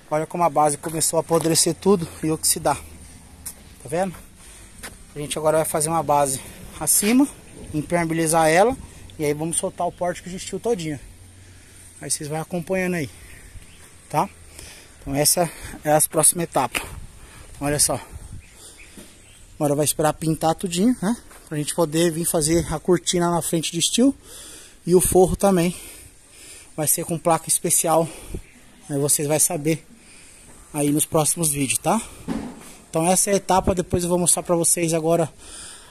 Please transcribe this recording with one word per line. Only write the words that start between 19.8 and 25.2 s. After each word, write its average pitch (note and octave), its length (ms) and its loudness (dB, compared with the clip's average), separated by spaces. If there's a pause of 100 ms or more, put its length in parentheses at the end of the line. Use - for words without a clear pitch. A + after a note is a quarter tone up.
esperar D3+ 280 0
pintar D#3+ 420 0
tudinho, G3 480 0
né? A3 140 0 (320)
Pra D#3 80 -6
gente D3 180 -4
poder E3 360 2
vir E3 140 -4
fazer E3 480 2
a D#3 60 -4
cortina F3 520 2
na E3+ 100 0
frente D#3+ 320 -2
de E3+ 60 -4
estilo. B3+ 360 2 (720)
E E3+ 80 4
o F#3 60 8
forro F3+ 360 4